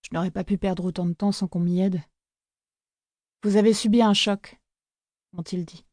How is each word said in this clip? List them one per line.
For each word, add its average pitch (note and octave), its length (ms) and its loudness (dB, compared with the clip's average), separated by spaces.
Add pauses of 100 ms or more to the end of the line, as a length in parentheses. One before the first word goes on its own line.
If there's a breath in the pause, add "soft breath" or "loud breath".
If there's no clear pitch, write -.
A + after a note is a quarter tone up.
Je - 100 -20
n'aurais E3+ 180 -2
pas F#3+ 140 -6
pu G3+ 120 -2
perdre F#3 280 -4
autant F3+ 200 -4
de E3+ 80 -2
temps G3+ 200 -2
sans F#3+ 160 -4
qu'on F3 100 -4
m'y F3 220 0
aide. « F#3 200 0 (1400)
Vous G#3 140 2
avez G#3+ 160 6
subi A3+ 280 4
un G#3 120 4
choc », - 460 -2 (760)
m'ont-ils F3 320 -6
dit. - 280 -20